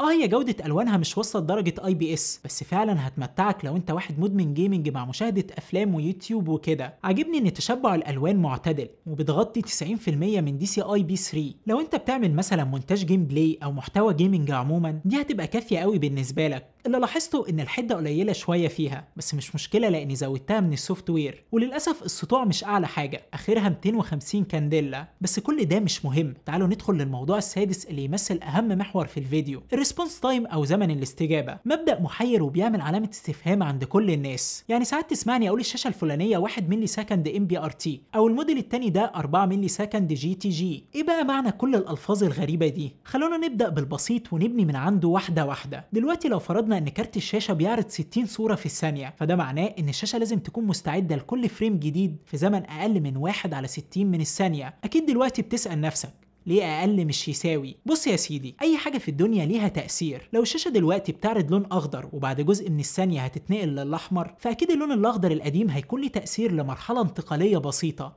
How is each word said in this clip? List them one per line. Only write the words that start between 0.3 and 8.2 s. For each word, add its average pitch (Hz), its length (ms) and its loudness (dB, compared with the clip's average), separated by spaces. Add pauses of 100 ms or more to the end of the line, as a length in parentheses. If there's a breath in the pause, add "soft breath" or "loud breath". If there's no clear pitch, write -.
الوانها 196 320 2
مش 170 220 0
واصله 208 240 -2
لدرجه 170 320 0 (100)
اي 190 100 2
بي 160 200 0
اس، - 300 -4
بس - 200 -8
فعلا 190 420 0
هتمتعك 180 580 -2
لو 147 120 -2
انت 180 140 -2
واحد 160 300 -4
مدمن 185 340 2
جيمنج 175 340 2
مع 135 160 -4
مشاهده 190 420 -2 (120)
افلام 190 360 0
ويوتيوب 185 540 -2
وكده. 156 460 -2 (100)
عاجبني 302 340 2
ان 196 140 4
تشبع 247 420 0
الالوان 156 420 2